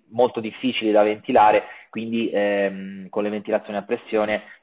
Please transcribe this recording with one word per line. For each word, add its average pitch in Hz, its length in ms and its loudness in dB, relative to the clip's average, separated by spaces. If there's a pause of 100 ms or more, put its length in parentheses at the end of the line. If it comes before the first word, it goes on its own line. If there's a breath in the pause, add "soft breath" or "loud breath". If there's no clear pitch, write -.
(100)
molto 117 280 0
difficili 110 520 -4
da 104 120 6
ventilare, 107 600 4 (260 loud breath)
quindi, 113 420 -4
ehm, 98 800 -2
con 104 140 -6
le 104 80 -4
ventilazioni 104 480 -4
a 98 40 -6
pressione 107 600 -4 (200 loud breath)